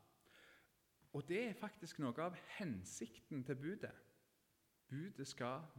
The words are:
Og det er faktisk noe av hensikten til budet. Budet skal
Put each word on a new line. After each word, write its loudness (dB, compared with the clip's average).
Og 2
det 6
er 0
faktisk -4
noe 4
av 2
hensikten 0
til 4
budet. 0
Budet -2
skal 0